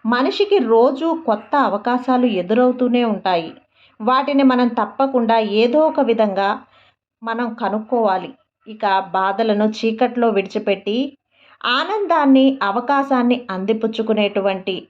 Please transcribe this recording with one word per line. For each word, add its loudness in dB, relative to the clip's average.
మనిషికి 0
రోజు 2
కొత్త -2
అవకాశాలు 0
ఎదురవుతూనే 0
ఉంటాయి. -2
వాటిని 0
మనం 4
తప్పకుండా 0
ఏదో 2
ఒక 2
విధంగా 0
మనం -6
కనుక్కోవాలి. -2
ఇక -2
బాధలను 0
చీకట్లో 0
విడిచిపెట్టి -2
ఆనందాన్ని, 2
అవకాశాన్ని 0
అందిపుచ్చుకునేటువంటి -2